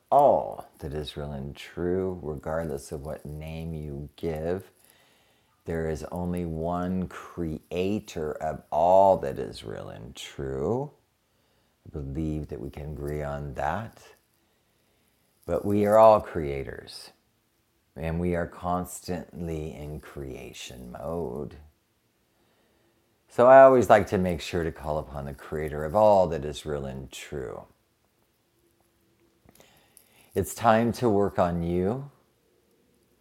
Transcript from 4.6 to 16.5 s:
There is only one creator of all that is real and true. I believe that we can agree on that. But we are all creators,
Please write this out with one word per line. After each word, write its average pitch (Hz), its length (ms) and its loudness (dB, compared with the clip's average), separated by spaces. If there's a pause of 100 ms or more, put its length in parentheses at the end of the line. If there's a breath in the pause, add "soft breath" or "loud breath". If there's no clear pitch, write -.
There 80 240 -2
is 76 140 -6
only 87 420 -4
one 87 640 -4
creator 85 1200 -6
of 76 380 -6
all 92 480 6
that 69 200 -4
is 55 260 -10
real 50 260 -10
and 57 260 -16
true. 76 720 -4 (960 soft breath)
I - 40 -18
believe 76 580 -6
that 67 120 -10
we 69 100 -10
can 73 220 -12
agree 73 300 -6
on 71 320 -8
that. 85 460 -6 (1400 soft breath)
But - 220 -2
we 104 180 2
are 107 140 8
all 110 240 10
creators, 69 880 -8 (840)